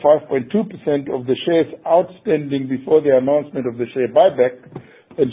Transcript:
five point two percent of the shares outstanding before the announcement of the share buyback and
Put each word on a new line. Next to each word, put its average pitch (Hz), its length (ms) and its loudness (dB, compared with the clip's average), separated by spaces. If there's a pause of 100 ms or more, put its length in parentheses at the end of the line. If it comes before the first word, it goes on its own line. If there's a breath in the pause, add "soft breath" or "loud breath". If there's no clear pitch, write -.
five 147 260 4
point 131 220 -4
two 214 140 0
percent 147 480 -6
of 127 140 -6
the 127 100 0 (100)
shares 165 200 2 (200)
outstanding 156 800 -2
before 135 360 0
the 139 140 4
announcement 139 500 -2
of 117 100 -6
the 120 160 -4
share 127 160 -2
buyback 127 480 2 (640 loud breath)
and 135 140 0